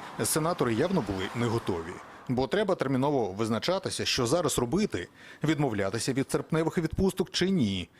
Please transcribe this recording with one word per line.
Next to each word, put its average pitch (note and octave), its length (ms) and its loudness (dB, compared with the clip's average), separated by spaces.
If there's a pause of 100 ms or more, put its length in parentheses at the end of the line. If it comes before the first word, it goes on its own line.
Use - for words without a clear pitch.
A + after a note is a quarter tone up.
(240)
сенатори D#3 500 2
явно D#3 340 2
були F#2+ 160 -2 (120)
не A#2 100 0
готові. F#2 480 -2 (340)
Бо C3 200 0
треба G3 280 2
терміново C3 560 0
визначатися, A2 720 -2
що B2 220 2
зараз D3+ 320 2
робити, B2+ 480 0 (360)
відмовлятися A#2 680 0
від C3 180 -2
серпневих D#3 460 0
відпусток F3+ 540 0
чи F#3 180 0
ні. G2 400 2 (100)